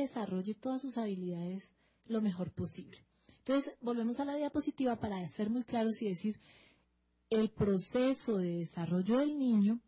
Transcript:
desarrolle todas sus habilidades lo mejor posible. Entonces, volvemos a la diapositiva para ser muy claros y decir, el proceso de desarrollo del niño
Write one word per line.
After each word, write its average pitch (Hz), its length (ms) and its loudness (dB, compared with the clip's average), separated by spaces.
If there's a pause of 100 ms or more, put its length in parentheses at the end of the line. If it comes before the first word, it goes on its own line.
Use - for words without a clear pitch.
desarrolle 208 540 -2
todas 262 260 -4
sus 262 160 -8
habilidades 185 760 -4 (320)
lo 226 160 0
mejor 180 300 -2
posible. - 480 -8 (400)
Entonces, 269 420 0
volvemos 233 380 -2
a 277 60 -2
la 285 100 -2
diapositiva 285 640 0
para 190 280 -4
ser 208 220 -2
muy 240 140 0
claros 226 400 0
y 208 60 0
decir, 208 300 -2 (920)
el 220 180 4
proceso 220 880 2
de 175 220 0
desarrollo 180 600 0
del 294 200 2
niño 226 480 4